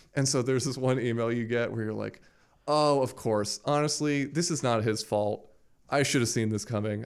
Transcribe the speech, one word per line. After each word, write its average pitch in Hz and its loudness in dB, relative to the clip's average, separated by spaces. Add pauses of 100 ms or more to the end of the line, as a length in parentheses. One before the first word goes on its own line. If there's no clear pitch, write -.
(160)
And 139 2
so 127 2
there's 127 2
this 131 -4
one 127 2
email 117 0
you 120 -2
get 117 0
where 113 -4
you're 107 -4
like, 107 -8 (460)
"Oh, 147 4
of 127 -2
course. 104 0
Honestly, 147 0
this 156 -2
is 147 -4
not 117 2
his 110 0
fault. 104 -2 (420)
I 139 2
should 135 2
have 113 2
seen 113 0
this 107 -2
coming. 107 -4